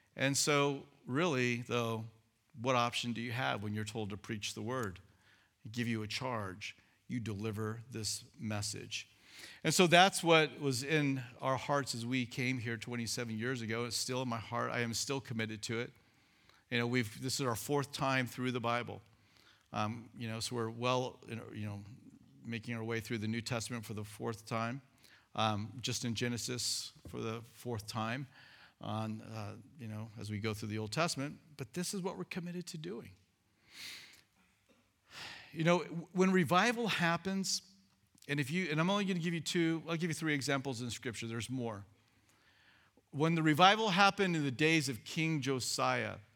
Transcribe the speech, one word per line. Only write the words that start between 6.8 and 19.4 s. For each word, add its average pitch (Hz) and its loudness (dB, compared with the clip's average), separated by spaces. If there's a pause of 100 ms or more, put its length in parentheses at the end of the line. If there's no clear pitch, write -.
You 123 -2
deliver 107 -4 (100)
this 113 -6 (140)
message. 107 -6 (540)
And 160 2
so 180 8
that's 175 10
what 160 6
was 135 0
in 139 2 (180)
our 131 0
hearts 139 0
as 117 -4
we 123 0
came 127 -2
here 117 -4
twenty-seven 117 -4
years 120 -2
ago. 113 -2
It's 117 -4
still 127 -2
in 127 -2
my 113 -2
heart. 120 -2
I 120 2
am 117 0
still 135 -2
committed 110 -6
to 117 -4
it. 123 -6 (800)
You 120 2
know, 120 2
we've, 123 0
this 131 -2
is 135 2
our 117 2
fourth 143 -2
time 131 2
through 127 -2
the 123 -2
Bible. 117 -2 (720)